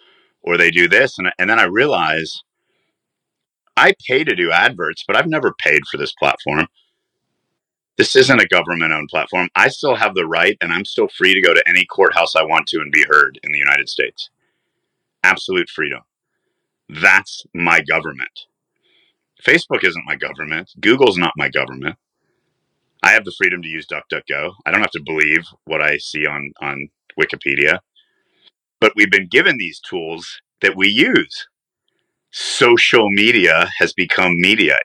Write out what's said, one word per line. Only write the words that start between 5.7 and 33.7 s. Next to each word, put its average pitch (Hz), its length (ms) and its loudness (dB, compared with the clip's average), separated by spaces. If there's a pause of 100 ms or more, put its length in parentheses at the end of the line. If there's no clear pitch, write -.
for 73 60 -8
this 69 160 -6
platform. 71 540 -2 (1300)
This - 180 0
isn't 131 240 6
a 98 80 4
government-owned 82 640 -2
platform. 87 460 -4
I 101 120 4
still 135 280 -2
have 104 200 -2
the 90 100 -2
right, 85 360 0
and 85 100 -4
I'm 92 140 -4
still 107 240 -2
free 92 240 2
to 95 80 2
go 87 120 4
to 82 140 2
any 90 180 -2
courthouse 87 500 0
I 80 80 4
want 80 240 -2
to 85 120 -6
and 73 120 -8
be 73 160 2
heard 73 360 2
in 73 80 -10
the 73 80 -4
United 71 300 0
States. - 400 -8 (920)
Absolute 92 460 0
freedom. 69 320 -8 (880)
That's 95 640 0
my 85 280 0
government. 76 640 -6 (1000)
Facebook 131 380 0
isn't 85 220 -4
my 76 100 -6
government. 78 640 -10
Google's 117 380 2
not 85 180 0
my 71 140 -4
government. 67 480 -6 (1080)
I 95 60 6
have 110 140 4
the 90 120 -14
freedom 90 240 -2
to 82 60 -14
use 80 180 -12
DuckDuckGo. 76 680 -8 (120)
I 78 60 -4
don't 98 80 0
have 104 120 -2
to 80 120 -12
believe 78 400 -2 (220)
what 78 160 -6
I 76 160 0
see 76 280 -8
on, 71 360 -8
on 71 280 -10 (300)
Wikipedia. 76 600 -2 (1000)
But 107 160 2
we've 104 160 2
been 95 160 2
given 147 300 0
these 85 240 -10
tools 82 600 -12 (200)
that 98 160 0
we 95 100 0
use. 127 600 0 (840)
Social 120 800 2
media 98 680 4